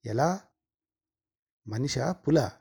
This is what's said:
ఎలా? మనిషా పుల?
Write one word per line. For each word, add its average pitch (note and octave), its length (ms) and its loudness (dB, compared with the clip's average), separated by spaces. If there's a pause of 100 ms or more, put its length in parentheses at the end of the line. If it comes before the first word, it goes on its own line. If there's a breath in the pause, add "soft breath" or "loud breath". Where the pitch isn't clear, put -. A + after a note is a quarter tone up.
ఎలా? C#3 360 0 (1300)
మనిషా C3 460 -2
పుల? - 380 2 (100)